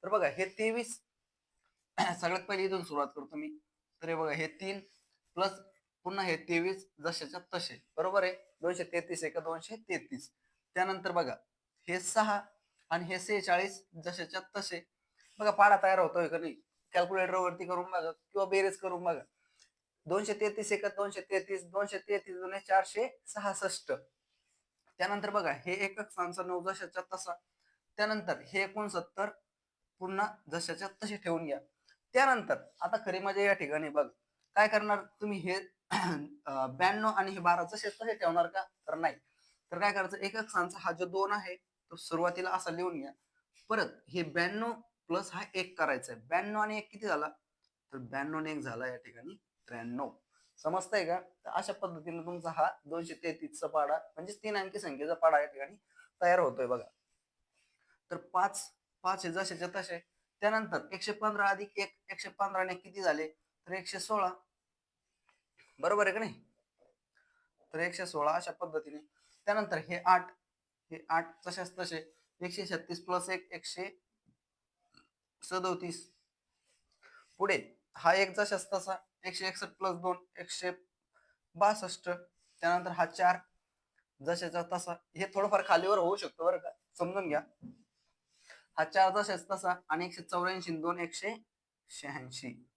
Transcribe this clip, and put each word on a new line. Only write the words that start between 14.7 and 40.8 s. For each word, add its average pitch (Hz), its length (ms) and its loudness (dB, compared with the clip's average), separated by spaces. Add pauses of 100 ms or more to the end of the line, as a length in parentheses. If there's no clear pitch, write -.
बघा 208 100 4
पाढा 202 320 10
तयार 190 160 8
होतोय 170 300 4
का 165 100 0
नाही? 165 160 -4 (380)
कॅल्क्युलेटर 180 420 2
वरती 180 320 0
करून 180 240 -2
बघा 170 200 -2
किंवा 196 340 -2
बेरीज 196 340 2
करून 180 260 -4
बघा. 165 160 0 (840)
दोनशे 202 340 0
तेहतीस 208 320 0
एक 202 140 0
दोनशे 196 340 -2
तेहतीस, 190 440 -2
दोनशे 202 340 -2
तेहतीस 196 380 -4
दुने 185 240 -8
चारशे 196 480 2 (180)
सहासष्ट. 196 680 -4 (1080)
त्यानंतर 196 300 -2
बघा 190 220 2 (120)
हे 175 80 -2 (120)
एकक 208 260 -6
स्थानचा 175 320 -4
नऊ 180 220 -2
जशाच्या 185 380 -6 (120)
तसा. 180 200 -6 (640)
त्यानंतर 208 480 0
हे 190 160 -2
एकोणसत्तर 196 680 -4 (680)
पुन्हा 190 260 0 (240)
जशाच्या 170 380 -6 (140)
तसे 208 140 -6
ठेवून 170 300 -2
घ्या. 139 120 -2 (560)
त्यानंतर 247 480 4 (180)
आता 220 160 0 (100)
खरी 185 120 -2
मजा 196 240 0
या 202 120 6
ठिकाणी 156 340 -2
बघ, 147 180 2 (500)
काय 214 120 6
करणार 208 340 2 (180)
तुम्ही 208 200 -2
हे, 180 140 -2 (360)
<clears throat> - 0 -
अं, 135 840 -2
ब्याण्णव 208 340 4
आणि 196 200 2
हे 196 100 -6
बारा 175 260 6
जसे 214 260 -6
तसे 220 220 -4
ठेवणार 175 320 2
का? 190 160 -4
तर - 320 -8
नाही. 165 200 -2 (580)
तर 170 60 -6
काय 202 140 2
करायचं, 190 260 -2
एकक 220 300 -4
स्थानचा 180 320 -2